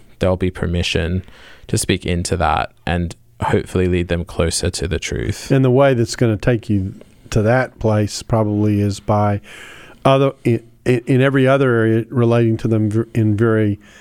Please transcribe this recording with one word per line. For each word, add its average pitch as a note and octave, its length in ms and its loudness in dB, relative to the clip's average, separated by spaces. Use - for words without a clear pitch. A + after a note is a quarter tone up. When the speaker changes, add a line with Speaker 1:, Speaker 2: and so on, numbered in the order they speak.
Speaker 1:
there'll F#2 180 0
be F2+ 140 -2
permission E2+ 720 -2
to - 100 -2
speak G2 280 -2
into F2 320 -2
that D#2 340 -2
and E2+ 260 -2
hopefully - 460 0
lead F2+ 200 0
them E2+ 180 -2
closer E2 440 -2
to - 180 -6
the D#2 120 -4
truth. - 520 -6
Speaker 2:
And C3+ 140 4
the B2+ 60 4
way C3+ 220 4
that's A#2 220 -2
gonna A2 220 0
take A#2+ 320 -2
you F#2+ 240 -2
to A2+ 120 0
that B2 360 0
place G#2+ 440 -2
probably G#2 560 0
is G2+ 220 -2
by G#2 400 0
other, C3+ 260 2
in, A#2 200 0
in, B2+ 220 2
in C3 140 4
every C3+ 260 2
other C3+ 280 2
area, A2+ 340 2
relating A#2 480 2
to A#2 100 -4
them G#2+ 220 0
ver-, A2+ 240 -2
in G#2+ 220 2
very A2 440 2